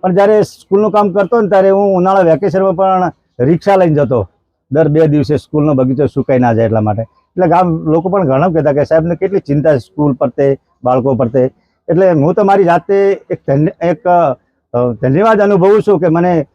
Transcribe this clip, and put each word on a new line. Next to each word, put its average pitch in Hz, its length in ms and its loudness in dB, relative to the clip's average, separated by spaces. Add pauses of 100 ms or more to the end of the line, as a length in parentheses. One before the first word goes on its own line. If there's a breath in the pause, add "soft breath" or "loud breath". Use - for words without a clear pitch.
પણ 185 140 -2
જ્યારે 202 280 2
સ્કૂલનું 202 480 -2
કામ 208 220 0
કરતો 208 280 0
ને, 208 80 0
ત્યારે 190 220 2
હું 196 260 2
ઉનાળા 190 240 2
વેકેશનમાં 180 540 0
પણ 185 380 0 (280)
રિક્ષા 170 360 0
લઈને 175 180 2
જતો, 123 340 -2 (440)
દર 151 160 2
બે 156 180 2
દિવસે 147 300 0
સ્કૂલનો 151 380 -2
બગીચો 131 320 0
સુકાઈ 131 320 -2
ના 123 140 2
જાય 113 120 0
એટલા 110 160 0
માટે. 107 220 -4
એટલે - 440 -6
ગામ 170 320 0
લોકો 160 300 -2
પણ 190 180 -2
ઘણા 135 220 0
કહેતા 151 240 -2
કે, 139 120 0
"સાહેબને 165 300 0
કેટલી 190 240 -4
ચિંતા 147 360 -2
છે 127 40 0
સ્કૂલ 147 340 -4
પ્રત્યે, 139 460 -2 (260)
બાળકો 127 300 0
પ્રત્યે." 127 360 -2 (380)
એટલે 185 220 2
હું 160 240 0
તો 208 100 0
મારી 196 200 2
જાતે 196 560 0 (100)
એક 175 180 -8
ધન્ય-, 156 380 -2
એક, 175 220 -4 (680)
અ, 123 180 0
ધન્યવાદ 175 480 0
અનુભવું 202 420 2
છું 202 180 0
કે 180 80 0
મને 170 460 0